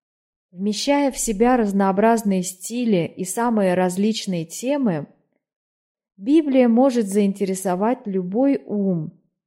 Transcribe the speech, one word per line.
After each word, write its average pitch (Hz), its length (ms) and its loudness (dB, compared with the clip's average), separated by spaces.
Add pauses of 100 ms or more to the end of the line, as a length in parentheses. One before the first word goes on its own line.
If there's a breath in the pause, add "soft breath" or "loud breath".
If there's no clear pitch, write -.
(520)
Вмещая 247 580 0
в - 80 -8
себя 226 380 2
разнообразные 202 880 2
стили 220 720 -2
и 185 80 -8
самые 214 500 0
различные 185 680 -2
темы, 233 640 -4 (1080)
Библия 262 520 2
может 233 400 2
заинтересовать 196 1000 -2
любой 202 580 -2
ум 185 560 -4 (260)